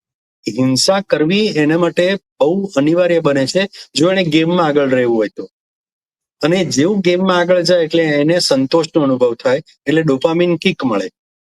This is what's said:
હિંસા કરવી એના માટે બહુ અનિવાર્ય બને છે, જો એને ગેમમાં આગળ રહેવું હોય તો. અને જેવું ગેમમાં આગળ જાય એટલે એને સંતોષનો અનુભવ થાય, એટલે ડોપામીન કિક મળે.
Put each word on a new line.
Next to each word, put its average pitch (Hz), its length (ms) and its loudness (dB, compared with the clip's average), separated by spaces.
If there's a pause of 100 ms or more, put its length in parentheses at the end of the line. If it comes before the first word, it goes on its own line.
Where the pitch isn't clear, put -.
(480)
હિંસા 131 540 0
કરવી 175 460 0
એના 156 300 0
માટે 180 380 0 (240)
બહુ 190 360 0
અનિવાર્ય 170 440 2
બને 139 280 0
છે, 196 200 -2 (280)
જો 160 160 2
એને 190 120 0
ગેમમાં 165 420 0
આગળ 143 240 0
રહેવું 123 280 0
હોય 104 120 0
તો. - 180 -14 (920)
અને 175 240 0
જેવું 160 340 0
ગેમમાં 180 380 0
આગળ 175 240 2
જાય 170 220 2
એટલે 165 200 0
એને 151 360 2
સંતોષનો 151 640 0
અનુભવ 127 300 0
થાય, 160 300 -2 (220)
એટલે 160 160 0
ડોપામીન 165 540 0
કિક 165 300 -4
મળે. 98 240 -4 (340)